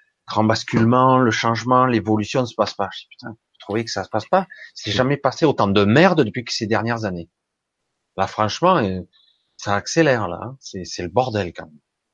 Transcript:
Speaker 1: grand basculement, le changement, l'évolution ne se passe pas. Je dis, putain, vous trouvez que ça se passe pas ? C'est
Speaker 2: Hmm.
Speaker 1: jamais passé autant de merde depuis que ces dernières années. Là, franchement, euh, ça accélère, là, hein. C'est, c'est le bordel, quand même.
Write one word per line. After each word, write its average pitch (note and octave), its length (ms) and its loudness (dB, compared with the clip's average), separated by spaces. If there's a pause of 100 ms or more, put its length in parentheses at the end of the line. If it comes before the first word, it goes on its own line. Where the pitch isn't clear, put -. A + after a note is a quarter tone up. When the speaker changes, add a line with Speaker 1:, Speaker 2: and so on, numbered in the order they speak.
(280)
Speaker 1:
grand G#2+ 160 0
basculement, A#2+ 760 4
le B2 140 4
changement, A#2+ 540 2
l'évolution G#2+ 560 0
ne B2 60 -2
se - 80 -14
passe G#2 180 -2
pas. G2 200 -6
Je - 80 -16
dis, - 100 -20
putain, - 180 -16
vous - 300 -20
trouvez A2+ 260 -4
que A2+ 60 -10
ça G2 120 -6
se - 60 -16
passe G#2+ 180 -6
pas ? F#3+ 200 0 (260)
C'est - 180 -10
Speaker 2:
Hmm. - 20 -4
Speaker 1:
jamais B2+ 240 0
passé - 280 -2
autant A#2+ 220 2
de G2+ 180 4
merde D#3 380 4
depuis A#2+ 220 -6
que - 80 -8
ces A2 140 -6
dernières A2 380 -2
années. F2 240 -6 (880)
Là, F#2+ 100 0
franchement, D#3+ 500 0
euh, F#2+ 240 -2 (560)
ça G2+ 180 -4
accélère, B2 520 0
là, E2+ 160 -8
hein. C3 160 -12
C'est, F2+ 260 -12
c'est - 180 -10
le F2 60 -6
bordel, G#2 440 -2
quand E2+ 120 -14
même. D2+ 140 -20 (340)